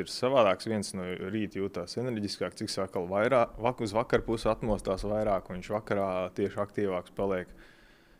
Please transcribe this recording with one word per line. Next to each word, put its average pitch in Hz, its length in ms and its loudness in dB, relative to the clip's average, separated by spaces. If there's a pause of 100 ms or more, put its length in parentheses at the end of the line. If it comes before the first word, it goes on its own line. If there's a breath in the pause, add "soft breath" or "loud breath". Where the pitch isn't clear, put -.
ir 85 100 -6
savādāks. 117 560 4
Viens 104 260 0
no 92 120 -6 (260)
rīta 104 300 -2
jūtās 95 400 -4
enerģiskāk, 104 580 -4
cits 107 240 -4
atkal 92 240 -2
vairāk, 117 500 4
vak-, 120 280 0
uz 98 100 -4
vakaru 123 320 2
pusi 113 240 0
atmostās 104 560 0
vairāk, 104 400 2
un 90 140 -8
viņš - 100 -12
vakarā 101 380 0 (260)
tieši 101 240 0
aktīvāks 98 560 -2
paliek. 95 320 0 (720 soft breath)